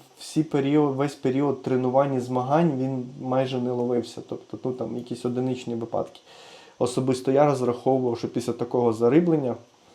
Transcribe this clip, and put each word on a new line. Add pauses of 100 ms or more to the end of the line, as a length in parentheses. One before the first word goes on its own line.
(200)
всі
період-,
весь
період
тренувань
і
змагань
він (160)
майже
не
ловився.
Тобто,
ну,
там
якісь
одиничні
випадки. (600)
Особисто
я
розраховував,
що
після
такого
зариблення, (400)